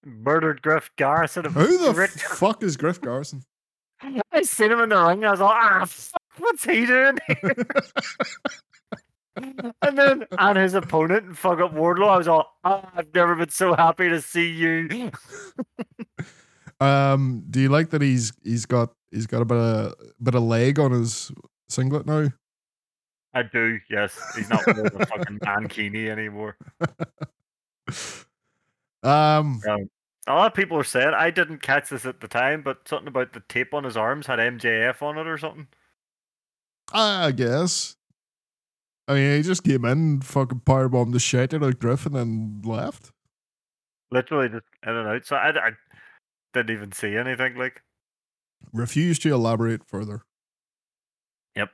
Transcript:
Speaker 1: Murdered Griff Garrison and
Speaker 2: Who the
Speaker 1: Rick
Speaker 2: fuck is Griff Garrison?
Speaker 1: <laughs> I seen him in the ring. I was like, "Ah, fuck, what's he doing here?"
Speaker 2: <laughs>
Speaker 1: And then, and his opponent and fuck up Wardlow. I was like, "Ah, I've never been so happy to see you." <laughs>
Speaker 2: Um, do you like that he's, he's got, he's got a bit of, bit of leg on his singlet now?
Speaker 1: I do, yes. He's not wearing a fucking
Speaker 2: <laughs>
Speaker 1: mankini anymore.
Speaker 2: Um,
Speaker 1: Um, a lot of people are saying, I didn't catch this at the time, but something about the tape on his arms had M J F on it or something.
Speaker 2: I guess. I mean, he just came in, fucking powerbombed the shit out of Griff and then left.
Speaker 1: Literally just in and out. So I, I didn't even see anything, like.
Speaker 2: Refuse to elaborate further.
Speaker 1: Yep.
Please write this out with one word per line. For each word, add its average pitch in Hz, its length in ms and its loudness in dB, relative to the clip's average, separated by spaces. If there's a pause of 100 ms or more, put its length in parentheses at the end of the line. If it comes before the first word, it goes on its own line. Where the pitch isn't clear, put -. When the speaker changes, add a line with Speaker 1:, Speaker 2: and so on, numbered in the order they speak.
Speaker 1:
Murdered 143 580 0
Griff 156 340 0
Garrison 156 500 0
and 151 80 -6
Speaker 2:
Who 277 240 4
the 311 140 2
Speaker 1:
Rick 185 180 0
Speaker 2:
fuck - 540 -2
is 160 120 -2
Griff 160 240 -2
Garrison? 135 440 -8 (480)
Speaker 1:
<laughs> 262 400 -8
I 311 100 4
seen 214 300 2
him 233 80 2
in 226 80 4
the 208 120 6
ring. 180 240 4
I 208 60 4
was 196 80 2
like, 202 160 6
"Ah, 202 300 4
fuck, - 380 -8 (160)
what's 359 260 0
he 233 220 2
doing 262 320 4 (100)
here?" 180 320 0
Speaker 2:
<laughs> 240 40 -2 (2250)
Speaker 1:
And 285 160 2
then, 277 280 4 (140)
and 196 200 4
his 190 160 2
opponent 175 500 2
and 180 140 -16
fuck 175 220 0
up 175 120 2
Wardlow. 175 360 2
I 190 100 6
was 165 80 2
like, 160 180 6 (200)
"Ah, 190 320 0
I've 170 180 -8
never 175 220 4
been 165 120 -2
so 180 260 2
happy 165 340 4
to 170 120 0
see 170 300 -2
you." 165 640 -2
<laughs> - 40 -18 (1600)
Speaker 2:
Um, 139 680 2
do 131 100 0
you 135 80 4
like 160 220 2
that 151 100 0
he's, 127 320 2 (100)
he's 113 220 -4
got, 117 300 0 (160)
he's 110 160 -6
got 117 160 -2
a - 20 2
bit 120 140 0
of, 110 360 0 (280)
bit 120 120 0
of 123 100 4
leg 120 340 2
on 139 140 4
his 117 380 -2 (380)
singlet 135 380 -2
now? 151 220 0 (1040)
Speaker 1:
I 127 80 0
do, 113 360 0 (120)
yes. 104 280 -2 (160)
He's 107 140 -6
not 113 180 2
wearing 107 200 2
a 101 180 -2
fucking 104 340 -8
Speaker 2:
<laughs> - 60 -10
Speaker 1:
mankini 104 640 -4
anymore. 107 480 -10 (2500)
Speaker 2:
Um, 151 680 4
Speaker 1:
Um, 104 220 -4 (360)
a 127 80 0
lot 185 120 6
of 220 80 -2
people 190 240 -2
are 143 60 0
saying, 131 300 2
I 165 160 2
didn't 160 300 -2
catch 139 300 0
this 127 160 -10
at 127 140 -10
the 110 80 -16
time, 139 340 -2
but 135 260 -8
something 147 200 -6
about 127 260 -4
the - 120 -18
tape 127 280 -4
on 143 100 -4
his 117 140 -6
arms 131 280 -2
had 120 140 -2
M 120 180 -2
J 113 260 0
F 127 180 -2
on 147 160 -8
it 160 80 -8
or 160 100 -6
something. 147 300 -12 (1300)
Speaker 2:
I 196 380 0
guess. 127 600 -2 (1120)
I 139 100 0
mean, 139 200 4
he 151 60 2
just 180 220 -2
came 131 200 2
in, 143 380 2
fucking 131 380 -2
powerbombed 127 520 2
the 123 80 2
shit 127 320 0
out 156 100 -2
of 131 160 0
Griff 120 280 -2
and 147 80 -6
then 110 500 -6
left. 120 460 -8 (1000)
Speaker 1:
Literally 127 380 0
just 113 160 -10 (180)
in 113 140 -6
and 110 120 -6
out. 113 180 -4
So 143 100 -4
I, 131 140 2
I 120 200 0 (840)
didn't 117 240 -2
even 104 140 -12
see 104 260 -6
anything, 127 400 -4
like. 127 240 -8 (920)
Speaker 2:
Refuse 151 480 0
to 156 120 2
elaborate 113 520 0
further. 104 380 -10 (1300)
Speaker 1:
Yep. 104 180 -4